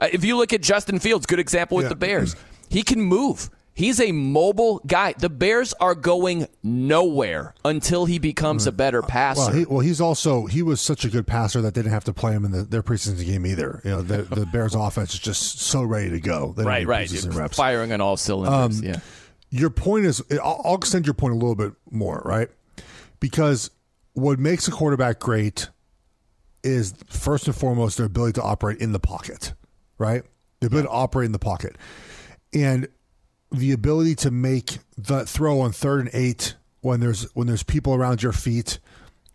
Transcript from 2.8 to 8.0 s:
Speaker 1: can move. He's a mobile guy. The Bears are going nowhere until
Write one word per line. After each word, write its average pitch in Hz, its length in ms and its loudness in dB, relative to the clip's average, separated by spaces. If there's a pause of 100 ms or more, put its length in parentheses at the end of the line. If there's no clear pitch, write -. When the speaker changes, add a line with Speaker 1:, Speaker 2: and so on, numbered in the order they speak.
Speaker 1:
can 226 180 2
move. 208 500 0 (220)
He's 226 280 0
a 220 100 4
mobile 175 760 2
guy. 180 320 2
The 175 100 0
Bears 208 460 0
are 180 200 2
going 175 520 2 (160)
nowhere 127 920 2 (100)
until 156 420 0